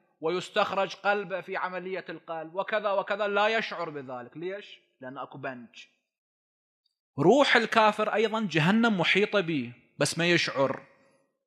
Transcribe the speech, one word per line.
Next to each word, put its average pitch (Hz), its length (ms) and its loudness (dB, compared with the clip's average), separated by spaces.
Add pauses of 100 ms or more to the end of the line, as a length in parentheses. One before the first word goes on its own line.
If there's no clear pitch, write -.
(220)
ويستخرج 180 720 0
قلبه 190 460 -2
في 185 160 -8
عملية 180 520 -6
القلب 160 460 -10
وكذا 202 360 -2
وكذا، 202 360 0
لا 202 200 2
يشعر 208 420 -2
بذلك. 131 480 -12
ليش؟ 185 420 -10 (200)
لأن 131 180 -12
أكو 131 200 -12
بنج. 127 480 -12 (1300)
روح 240 360 6
الكافر 214 580 2
أيضًا 220 380 -2
جهنم 196 480 4
محيطة 202 400 2
به، 147 340 -2 (240)
بس 143 200 0
ما 170 140 2
يشعر 135 520 2 (640)